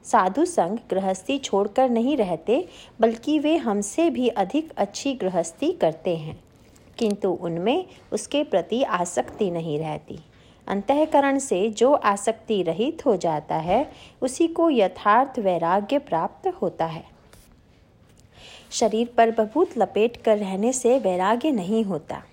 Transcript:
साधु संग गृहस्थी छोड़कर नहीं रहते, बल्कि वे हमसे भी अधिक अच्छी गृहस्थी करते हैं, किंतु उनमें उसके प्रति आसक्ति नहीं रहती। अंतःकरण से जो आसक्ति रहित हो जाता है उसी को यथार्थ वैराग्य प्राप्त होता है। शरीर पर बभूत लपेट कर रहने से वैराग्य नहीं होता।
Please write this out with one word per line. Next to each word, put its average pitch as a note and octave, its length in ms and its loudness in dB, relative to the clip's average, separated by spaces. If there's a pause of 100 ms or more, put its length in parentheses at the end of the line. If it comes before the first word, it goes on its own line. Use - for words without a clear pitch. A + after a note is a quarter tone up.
साधु G3+ 400 2
संग G3+ 320 -2 (120)
गृहस्थी F#3+ 480 -2
छोड़कर G#3 520 0
नहीं A#3+ 280 0
रहते, G#3+ 500 -2 (320)
बल्कि A3+ 400 0
वे D4+ 180 2
हमसे A3+ 520 0
भी B3 200 -2
अधिक B3 480 -2
अच्छी A3+ 360 -4
गृहस्थी F#3 600 -2
करते E3 440 -2
हैं, D#3 200 -12 (600)
किंतु G3+ 340 0
उनमें F3+ 540 -2 (260)
उसके C#4+ 320 -2
प्रति A3 400 0
आसक्ति - 680 -2
नहीं E3 280 -4
रहती। D#3 400 -8 (480)
अंतःकरण C#4 720 2
से G#3 320 0
जो B3+ 220 4
आसक्ति G#3+ 680 0
रहित G#3 420 -2
हो G#3+ 120 4
जाता D#3 400 -2
है F3+ 280 2 (360)
उसी C4+ 280 0
को E4+ 220 2
यथार्थ A3+ 680 2
वैराग्य F#3+ 600 0
प्राप्त G3 600 -4
होता E3+ 240 -2
है। D#3+ 180 -10 (1700)
शरीर A3+ 460 0
पर A3+ 160 6
बभूत A3+ 440 0
लपेट G#3+ 460 0
कर A3 140 4
रहने G#3 360 -2
से B3+ 260 2
वैराग्य G#3 540 0
नहीं A3 320 0
होता। E3 480 -8